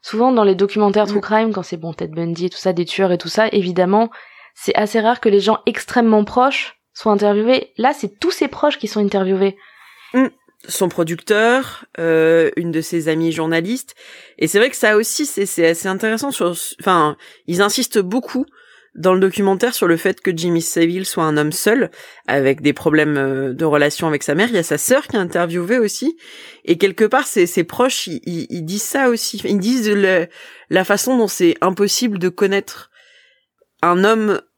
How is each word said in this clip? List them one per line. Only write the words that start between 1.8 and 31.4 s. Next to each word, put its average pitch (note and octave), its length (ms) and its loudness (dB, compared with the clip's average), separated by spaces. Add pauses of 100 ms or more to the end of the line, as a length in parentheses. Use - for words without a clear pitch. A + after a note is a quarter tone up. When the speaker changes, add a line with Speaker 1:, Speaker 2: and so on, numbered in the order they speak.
Speaker 1:
Ted D#3 200 -10
Bundy E3+ 340 -4
et - 20 -2
tout - 80 -14
ça, F#3 160 -2
des E3+ 120 -2
tueurs F#3 280 0
et F3 40 0
tout E3+ 120 -8
ça, A3 240 2
évidemment, F#3 580 2 (420)
c'est - 220 -4
assez G#3+ 240 0
rare A3+ 220 0
que A3+ 80 2
les G3+ 100 6
gens G#3 260 2
extrêmement A3+ 600 2
proches C4 500 0 (180)
soient G#3+ 200 0
interviewés. G#3 640 2
Là, B3+ 160 2
c'est - 260 -8
tous E4+ 120 0
ses D4 160 -2
proches - 300 -2
qui G#3+ 100 -8
sont G#3+ 120 -4
interviewés. G3 560 0 (580)
Speaker 2:
Mm. B3+ 140 4 (400)
Son F#3 220 -2
producteur, G#3+ 960 0 (140)
euh, D#3+ 580 4
une E3+ 140 -4
de D#3+ 100 -2
ses D#3+ 260 -4
amies D#3+ 240 0
journalistes. E3 640 -4 (440)
Et D#3+ 80 0
c'est G3+ 120 2
vrai B3+ 100 2
que - 60 -10
ça G#3+ 220 2
aussi, A3+ 280 -2
c'est, G3+ 200 -4
c'est E3 220 0
assez E3 200 0
intéressant. A3 440 -4
Sur, F3 240 -2 (260)
enfin, D#3+ 360 2 (300)
ils F3 140 -2
insistent G#3+ 380 0
beaucoup B3 460 -4 (500)
dans F3+ 180 2
le F#3 60 2
documentaire G3 560 0
sur F#3+ 120 0
le E3 100 4
fait F#3 240 -2
que F#3+ 120 0
Jimmy E3+ 280 0
Savile E3+ 440 0
soit E3+ 200 -2
un D#3 100 0
homme D3+ 160 0
seul, A3 400 0 (360)
avec C#3 340 2
des C#3+ 100 2
problèmes, D3+ 460 2
euh, C3+ 360 -2
de D#3 120 -2
relation D3 420 0
avec D3+ 160 -2
sa D3 120 -2
mère. G3+ 120 2
Il A#3+ 80 -4
y - 20 2
a E3 60 0
sa D3 140 -2
sœur C4+ 300 0
qui B3 100 -4
est - 20 2
interviewée F3 580 -2
aussi. B3+ 400 -2 (460)
Et E3 140 2
quelque G3 260 0
part, B3+ 240 2
ses, F#3 180 2
ses E3+ 200 -2
proches, - 420 -2
ils, E3 180 -10
ils, E3 240 -6
ils E3+ 140 -8
disent F#3+ 200 -8
ça C4+ 260 0
aussi. A3+ 340 -4
Ils G#3 160 0
disent A3 320 0
le, F#3+ 360 2 (420)
la F#3 160 2
façon A3+ 320 0
dont A3 100 2
c'est F3 320 2